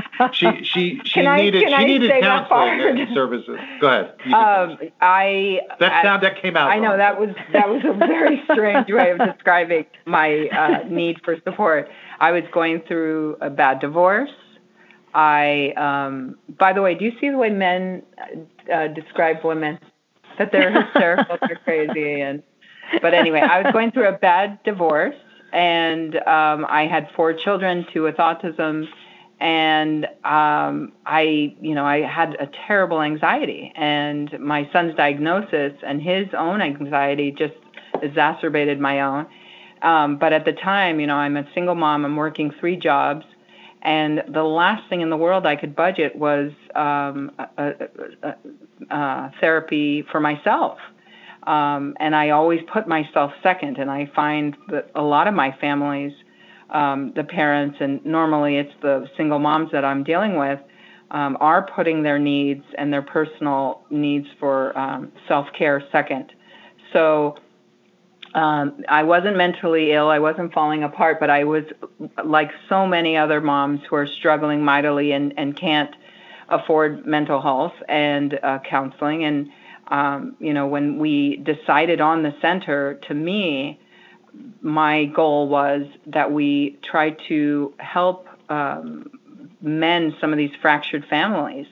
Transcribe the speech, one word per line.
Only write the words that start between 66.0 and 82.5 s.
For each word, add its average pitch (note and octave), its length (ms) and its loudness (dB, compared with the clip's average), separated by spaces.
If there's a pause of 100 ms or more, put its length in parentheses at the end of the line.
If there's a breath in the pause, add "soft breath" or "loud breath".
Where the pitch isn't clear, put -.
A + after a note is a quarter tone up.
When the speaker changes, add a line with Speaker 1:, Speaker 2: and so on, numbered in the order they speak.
Speaker 2:
So, D3+ 440 4 (1000)
um, D3+ 540 0
I D3+ 160 4
wasn't F3+ 320 2
mentally E3 560 2
ill, D3+ 180 4
I D3+ 80 4
wasn't D#3 340 -2
falling D3+ 300 0
apart, D3+ 380 0
but D3+ 100 2
I C#3+ 140 4
was D3+ 200 -2 (580)
like D3+ 280 0 (180)
so F#3+ 180 2
many E3 300 0
other D3+ 240 2
moms C#3+ 480 0
who D#3 80 -2
are C#3+ 100 0
struggling D3+ 560 0
mightily C#3+ 500 2
and, C#3+ 260 -2
and C#3+ 180 -4
can't D3+ 380 -2 (540 loud breath)
afford D#3 580 0
mental D3+ 340 0
health C#3+ 320 -2 (160)
and, D3 540 0
uh, C3+ 160 -2 (100)
counseling. D3 560 -4
And, D3 240 -2 (400 loud breath)
um, C#3 500 -4
you D#3 140 -4
know, C#3+ 140 -2
when C#3+ 320 -2
we C#3+ 380 0
decided D#3 640 0
on D#3+ 220 2
the C#3+ 180 -4
center, D3+ 520 -2 (140)